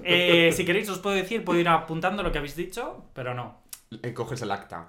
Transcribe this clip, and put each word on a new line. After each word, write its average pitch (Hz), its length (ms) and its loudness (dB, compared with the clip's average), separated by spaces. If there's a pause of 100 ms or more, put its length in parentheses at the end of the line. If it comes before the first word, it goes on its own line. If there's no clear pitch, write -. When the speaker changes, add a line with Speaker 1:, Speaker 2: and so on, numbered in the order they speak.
Speaker 1:
Eh, 175 500 6
si 175 120 0
queréis 202 240 0
os 175 100 -6
puedo 196 160 -2
decir, 190 300 -2
puedo 175 120 2
ir 170 120 4
apuntando 165 520 0
lo 175 120 -2
que 151 60 -2
habéis 143 180 -8
dicho, 226 560 -8
pero 127 200 -8
no. 120 280 -12 (420)
Speaker 2:
Eh, 123 100 -6
coges 117 280 -8
el 104 100 -6
acta. 87 380 -8